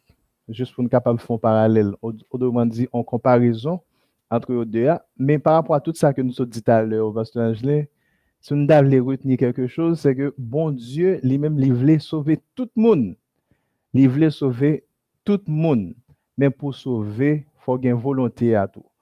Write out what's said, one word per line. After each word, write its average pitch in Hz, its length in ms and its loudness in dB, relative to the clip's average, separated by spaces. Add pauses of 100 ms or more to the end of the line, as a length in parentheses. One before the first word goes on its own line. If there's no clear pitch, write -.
(480)
juste 120 240 -8
pour 123 100 -4
nous 120 60 -2
capables 120 300 2
de - 40 -20
faire 117 120 -4
un 110 40 -4
parallèle. 110 640 2
Au-, 113 120 -8 (160)
autrement 123 360 -2
dit, 117 260 -2
en 120 120 -4
comparaison, 120 800 0 (520)
antre 120 220 -4
yo 117 120 -2
de 113 260 0
a. - 60 -4 (180)
Men 139 260 0
parapò 160 320 2
a 139 80 0
tout 160 140 -6
sa 143 180 2
ke 135 80 -4
nou 123 120 -4
sot 120 160 -4
di 117 140 -10
talè, 110 360 2 (140)
Pastè 113 280 -4
Angelin, 131 420 -2 (560)
si - 120 -8
nou 143 160 0
ta 151 160 6
vle 135 180 4
retni 131 380 -2
kèlke 123 300 -2
chòz, 165 320 -2
se 135 140 2
ke 139 200 -4
Bondye 143 880 -4
li 135 160 0
menm 151 200 -2
li 131 120 2
vle 139 300 4
sove 156 360 -4 (180)
tout 247 180 -8
moun. 190 360 2 (840)
Li 135 160 6
vle 151 220 2
sove 139 460 -2 (480)
tout 202 200 0
moun. 151 460 0 (440)
Men 139 140 2
pou 139 240 -8
sove, 123 640 -2 (260)
fò 127 180 -2
gen 123 200 0
volonte 123 560 -2
a 98 100 0
tou. - 180 -16 (160)